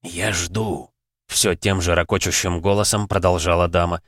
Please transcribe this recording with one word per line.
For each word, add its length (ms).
Я 300
жду, — 580
всё 280
тем 260
же 140
ракочущим 680
голосом 480
продолжала 600
дама. 400